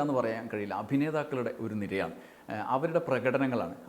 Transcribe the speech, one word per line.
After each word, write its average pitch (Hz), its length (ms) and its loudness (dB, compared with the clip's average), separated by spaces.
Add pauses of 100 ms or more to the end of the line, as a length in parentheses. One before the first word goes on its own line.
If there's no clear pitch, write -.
എന്ന് 143 140 2
പറയാൻ 113 340 0
കഴിയില്ല, 101 300 -2
അഭിനേതാക്കളുടെ 143 680 0 (140)
ഒരു 107 160 -4
നിരയാണ്. 92 340 0 (360)
ഏഹ്, 107 220 -4
അവരുടെ 160 340 2
പ്രകടനങ്ങളാണ്. 123 680 2 (140)